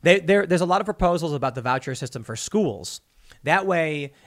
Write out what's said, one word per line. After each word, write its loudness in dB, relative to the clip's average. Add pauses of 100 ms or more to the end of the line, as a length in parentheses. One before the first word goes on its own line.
They, 6
there, 2
there's 2
a 0
lot 2
of -6
proposals 0
about -2
the -8
voucher -4
system -10
for -10
schools. -4 (420)
That 2
way, -2 (120)